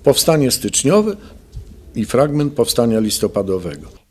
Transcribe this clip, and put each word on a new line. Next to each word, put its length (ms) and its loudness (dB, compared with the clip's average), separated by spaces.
Powstanie 480 4
styczniowe 680 0
i 100 -4
fragment 480 0
powstania 480 0
listopadowego. 880 -4